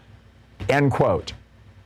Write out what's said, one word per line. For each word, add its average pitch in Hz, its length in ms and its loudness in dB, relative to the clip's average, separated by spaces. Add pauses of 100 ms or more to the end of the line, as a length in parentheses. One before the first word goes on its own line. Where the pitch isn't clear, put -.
(680)
End 139 220 2
quote. 92 420 0 (520)